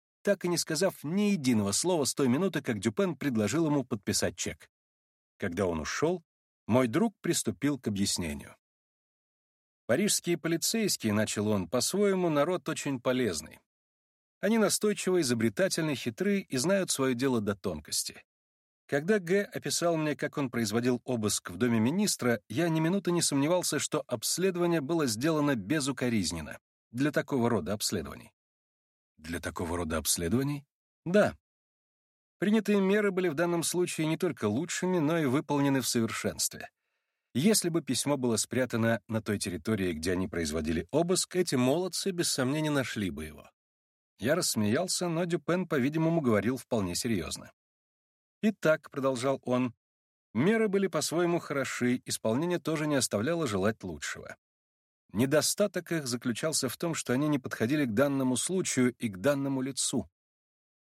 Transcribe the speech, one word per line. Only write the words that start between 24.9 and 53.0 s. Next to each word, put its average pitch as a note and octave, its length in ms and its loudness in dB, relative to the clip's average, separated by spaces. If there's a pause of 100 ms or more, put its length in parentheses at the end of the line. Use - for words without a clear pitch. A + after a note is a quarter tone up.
сделано C#3+ 500 2
безукоризненно A2+ 1000 -2 (320)
для C#3 200 0
такого C3+ 400 0
рода G2 220 0
обследований". - 600 -6 (880)
"Для E2 160 -8
такого E2+ 380 -4
рода E2 220 -2
обследований?" B2 640 -2 (400)
"Да. F3 320 4 (1040)
Принятые G#3 420 4
меры G3+ 320 2
были F#3 160 0
в D3 60 -2
данном E3+ 280 0
случае E3 460 0
не D#3+ 80 0
только D#3 300 -2
лучшими, F3 520 0
но D#3 180 2
и D#3 100 2
выполнены C#3 540 2
в A#2+ 60 -4
совершенстве. - 840 -2 (640)
Если F3+ 340 4
бы E3 140 0
письмо C#3 340 0
было B2 200 0
спрятано A2+ 720 0
на A2 160 -2
той G2+ 160 -2
территории, F#2 540 -2
где D#2+ 200 -2
они F#2 140 0
производили D#2+ 640 -2
обыск, F3 460 0
эти F3+ 180 0
молодцы, D#3+ 560 0
без E3+ 200 -2
сомнения, D3 400 -2
нашли A2+ 400 -2
бы D#2 140 -10
его". - 240 -16 (720)
Я A#2+ 160 0
рассмеялся, D#3 720 0
но E3+ 160 0
Дюпен, F3 440 -2
по-видимому, D#3+ 520 2
говорил A#2 360 2
вполне G2 380 -2
серьезно. - 580 -4 (880)
"Итак", — D#3+ 480 0
продолжал C3+ 540 0
он, — B2+ 280 0 (640)
меры A3 320 2
были G3 220 0
по-своему E3+ 500 0
хороши, B2+ 640 -2
исполнение D3+ 540 -2
тоже D3+ 300 -2
не D3 80 2
оставляло C3+ 500 0